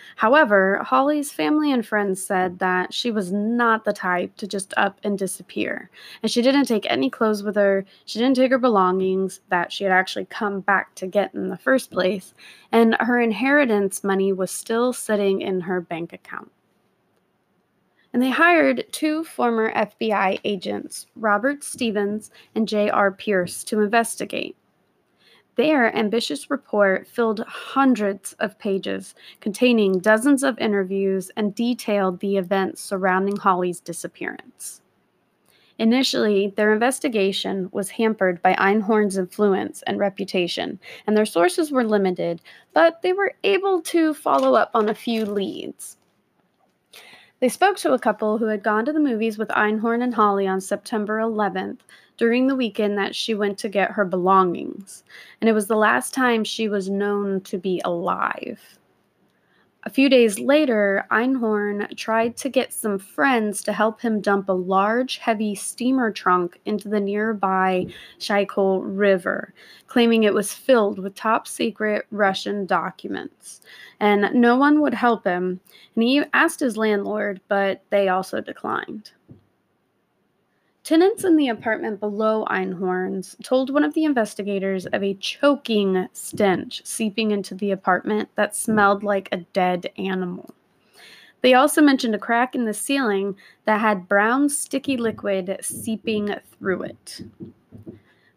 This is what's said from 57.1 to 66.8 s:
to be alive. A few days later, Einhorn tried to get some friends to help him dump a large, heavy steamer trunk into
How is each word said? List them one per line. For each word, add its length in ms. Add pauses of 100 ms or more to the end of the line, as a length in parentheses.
to 180
be 260
alive. 920 (1040)
A 80
few 180
days 300
later, 720
Einhorn 840
tried 400
to 120
get 240
some 280
friends 640
to 80
help 280
him 200
dump 280
a 40
large, 640
heavy 380
steamer 560
trunk 540
into 220